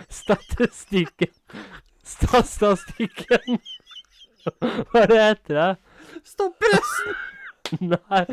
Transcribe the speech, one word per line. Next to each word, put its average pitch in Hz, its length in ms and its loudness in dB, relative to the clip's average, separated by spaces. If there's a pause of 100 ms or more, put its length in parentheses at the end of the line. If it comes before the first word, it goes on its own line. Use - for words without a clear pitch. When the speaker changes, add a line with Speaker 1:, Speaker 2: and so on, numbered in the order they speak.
(120)
Speaker 1:
Statistikken. - 1160 -4 (720)
Sta-, - 400 0
statistikken. - 1120 -2 (880)
<laughs> - 460 -6
Hva 240 100 4
er 196 80 6
det 220 140 6
heter 214 340 0
det? 160 120 2 (600)
Speaker 2:
Stopp 381 320 -6
pressen! - 540 0 (680)
Speaker 1:
<laughs> 170 140 -2
Nei, 190 260 -2 (120)